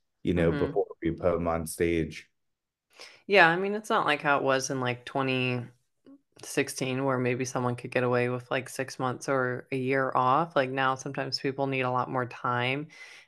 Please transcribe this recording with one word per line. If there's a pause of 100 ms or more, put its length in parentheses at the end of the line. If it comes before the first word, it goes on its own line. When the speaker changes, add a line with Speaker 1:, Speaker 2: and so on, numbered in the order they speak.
(220)
Speaker 1:
you
know,
Speaker 2:
Mm-hmm.
Speaker 1:
before (160)
we
put
'em
on
stage. (960)
Speaker 2:
Yeah,
I
mean,
it's
not
like
how
it
was
in,
like,
twenty (840)
sixteen,
where
maybe
someone
could
get
away
with,
like,
six
months
or
a
year
off.
Like,
now
sometimes
people
need
a
lot
more
time. (400)